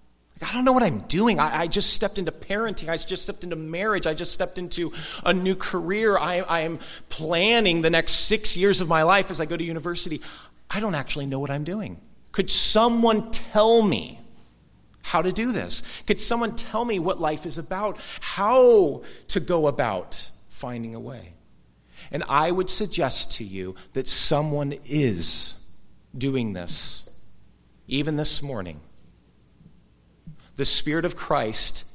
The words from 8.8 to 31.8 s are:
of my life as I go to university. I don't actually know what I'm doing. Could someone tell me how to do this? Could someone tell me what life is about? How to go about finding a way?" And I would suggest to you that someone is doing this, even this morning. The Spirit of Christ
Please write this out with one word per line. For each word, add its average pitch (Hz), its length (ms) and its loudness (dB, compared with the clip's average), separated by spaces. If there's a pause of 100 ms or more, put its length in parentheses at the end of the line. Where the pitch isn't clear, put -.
of 196 60 -2
my 160 140 4
life 190 280 4
as 165 100 -6
I 160 60 -4
go 165 100 -4
to 165 80 -4
university. 165 560 -6 (500)
I 202 100 -4
don't 208 140 -2
actually 143 300 -4
know 135 140 -4
what 143 120 -4
I'm 147 140 -4
doing. 170 360 -8 (320)
Could - 180 0
someone 226 800 4
tell 220 520 6
me 110 380 0 (800)
how 170 220 0
to 185 100 0
do 233 200 -2
this? 95 300 -2 (240)
Could 202 140 2
someone 233 340 0
tell 226 300 -2
me 226 140 -2
what 180 200 -2
life 156 280 -2
is 135 100 -8
about? 190 420 -6 (220)
How 214 840 4 (260)
to - 120 -2
go 160 260 2
about 113 640 -2 (200)
finding 117 440 -10
a 113 60 -12
way?" 113 320 -14 (800)
And 143 180 -6
I 156 220 2
would 185 180 0
suggest - 640 0
to - 120 -6
you 95 300 -8 (200)
that 131 120 -2
someone 147 680 2 (100)
is 120 680 0 (640)
doing 127 360 -2
this, - 560 -2 (800)
even 143 280 -2
this 151 260 0
morning. 95 380 -8 (1800)
The 139 80 0
Spirit 156 400 2
of 175 120 -4
Christ - 680 -2 (100)